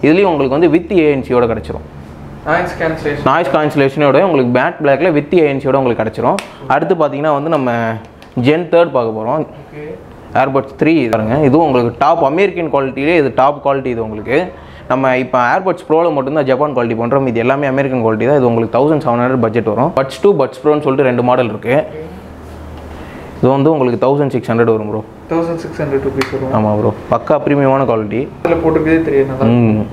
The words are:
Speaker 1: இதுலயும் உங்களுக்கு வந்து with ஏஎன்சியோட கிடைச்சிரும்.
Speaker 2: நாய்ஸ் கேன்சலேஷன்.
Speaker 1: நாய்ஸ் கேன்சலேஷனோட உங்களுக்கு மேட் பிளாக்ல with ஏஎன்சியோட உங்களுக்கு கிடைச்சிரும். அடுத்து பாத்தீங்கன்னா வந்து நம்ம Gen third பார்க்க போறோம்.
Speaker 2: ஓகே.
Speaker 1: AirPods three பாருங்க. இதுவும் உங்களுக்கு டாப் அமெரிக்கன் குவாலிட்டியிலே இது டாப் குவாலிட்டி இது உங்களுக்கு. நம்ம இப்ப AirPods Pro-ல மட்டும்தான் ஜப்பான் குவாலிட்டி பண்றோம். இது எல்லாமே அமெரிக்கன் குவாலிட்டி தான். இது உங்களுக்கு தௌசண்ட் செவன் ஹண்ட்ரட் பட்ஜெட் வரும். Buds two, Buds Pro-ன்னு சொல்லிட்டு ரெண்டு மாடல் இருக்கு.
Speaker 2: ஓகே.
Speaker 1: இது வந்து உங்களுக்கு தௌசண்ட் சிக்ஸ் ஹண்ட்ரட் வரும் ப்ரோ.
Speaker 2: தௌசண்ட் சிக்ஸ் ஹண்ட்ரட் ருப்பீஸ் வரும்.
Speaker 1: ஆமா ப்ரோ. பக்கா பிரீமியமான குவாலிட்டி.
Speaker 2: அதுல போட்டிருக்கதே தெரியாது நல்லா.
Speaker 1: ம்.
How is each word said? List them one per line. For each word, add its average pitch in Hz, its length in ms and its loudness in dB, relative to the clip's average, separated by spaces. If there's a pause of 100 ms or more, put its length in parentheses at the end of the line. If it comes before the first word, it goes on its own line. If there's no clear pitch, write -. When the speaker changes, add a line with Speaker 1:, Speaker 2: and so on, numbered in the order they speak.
Speaker 1:
இதுலயும் 175 260 4
உங்களுக்கு 139 260 0
வந்து 165 180 4
with 180 180 0 (120)
ஏஎன்சியோட 127 460 2
கிடைச்சிரும். 107 340 -8 (600)
Speaker 2:
நாய்ஸ் 175 340 -2
கேன்சலேஷன். 156 480 -4
Speaker 1:
நாய்ஸ் 165 260 2
கேன்சலேஷனோட 143 720 2
உங்களுக்கு 131 320 2
மேட் 160 240 -2
பிளாக்ல 143 340 2
with 143 240 -2
ஏஎன்சியோட 135 400 2
உங்களுக்கு 117 220 0
கிடைச்சிரும். 117 360 0 (360)
அடுத்து 165 280 0
பாத்தீங்கன்னா 143 340 0
வந்து 151 200 -4
நம்ம 127 140 0 (760)
Gen 160 240 2
third 170 240 4
பார்க்க 113 240 -2
போறோம். 135 240 -2 (200)
Speaker 2:
ஓகே. 147 220 -16 (540)
Speaker 1:
AirPods 135 400 0
three 160 180 4 (160)
பாருங்க. 110 220 0 (140)
இதுவும் 160 180 4
உங்களுக்கு 120 340 2
டாப் 160 300 2
அமெரிக்கன் 170 420 -2
குவாலிட்டியிலே 135 480 0
இது 135 80 2 (120)
டாப் 143 260 2
குவாலிட்டி 135 280 -2
இது 113 120 -4
உங்களுக்கு. 107 300 -4 (540)
நம்ம 135 180 2 (140)
இப்ப 127 140 -2 (160)
AirPods 190 340 -2
Pro-ல 165 280 2
மட்டும்தான் 143 340 -2
ஜப்பான் 135 260 0
குவாலிட்டி 120 240 0
பண்றோம். 131 320 0
இது 113 120 0
எல்லாமே 135 280 0
அமெரிக்கன் 131 340 0
குவாலிட்டி 113 240 2
தான். 147 100 4
இது 127 120 2
உங்களுக்கு 113 260 0
தௌசண்ட் 143 280 2
செவன் 120 180 0
ஹண்ட்ரட் 127 200 0
பட்ஜெட் 110 280 0
வரும். 127 260 0
Buds 135 260 -2
two, 202 160 6
Buds 131 220 -2
Pro-ன்னு 151 240 2
சொல்லிட்டு 135 240 2
ரெண்டு 123 200 0
மாடல் 123 240 2
இருக்கு. 110 280 -2
Speaker 2:
ஓகே. - 220 -8 (1400)
Speaker 1:
இது 127 160 2
வந்து 139 180 4
உங்களுக்கு 123 320 0
தௌசண்ட் 139 300 2
சிக்ஸ் 120 160 -2
ஹண்ட்ரட் 113 240 4
வரும் 107 160 -4
ப்ரோ. 107 100 -6 (320)
Speaker 2:
தௌசண்ட் 165 300 -2
சிக்ஸ் - 180 -8
ஹண்ட்ரட் 139 260 -2
ருப்பீஸ் 131 280 -4
வரும். 131 240 -4
Speaker 1:
ஆமா 107 200 2
ப்ரோ. 113 140 0 (180)
பக்கா 135 340 0
பிரீமியமான 139 460 2
குவாலிட்டி. 110 300 -2 (220)
Speaker 2:
அதுல 165 200 2
போட்டிருக்கதே 160 460 2
தெரியாது 139 240 2
நல்லா. 131 240 2
Speaker 1:
ம். 107 360 2